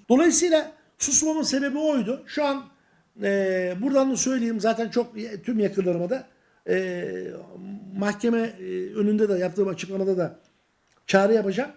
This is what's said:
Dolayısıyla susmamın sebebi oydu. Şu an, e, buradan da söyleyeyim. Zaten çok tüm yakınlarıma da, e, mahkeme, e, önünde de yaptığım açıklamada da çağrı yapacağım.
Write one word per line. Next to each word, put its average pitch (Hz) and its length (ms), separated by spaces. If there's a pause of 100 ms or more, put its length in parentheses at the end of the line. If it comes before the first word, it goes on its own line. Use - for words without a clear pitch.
Dolayısıyla 311 640 (260)
susmamın 311 460
sebebi 269 340
oydu. 277 480
Şu - 180
an, 277 220 (560)
e, 190 600
buradan 269 300
da 233 60
söyleyeyim. 233 420
Zaten 220 300
çok 240 260 (300)
tüm 233 140
yakınlarıma 180 500
da, 262 180 (420)
e, 180 380 (920)
mahkeme, 208 420
e, 185 540
önünde 214 360
de 196 40
yaptığım 180 340
açıklamada 190 500
da 170 220 (680)
çağrı 196 260
yapacağım. 214 440